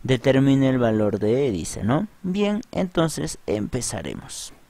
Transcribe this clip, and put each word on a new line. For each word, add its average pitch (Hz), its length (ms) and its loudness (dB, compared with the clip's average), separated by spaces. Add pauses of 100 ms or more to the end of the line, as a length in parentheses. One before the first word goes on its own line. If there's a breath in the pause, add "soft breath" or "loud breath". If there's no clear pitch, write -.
Determine 135 680 4
el 131 80 2
valor 107 400 2
de 120 300 2
E, - 20 0
dice, 85 340 -4
¿no? 151 240 0 (140)
Bien, 202 480 -2
entonces 165 720 -2
empezaremos. - 1080 -6 (160)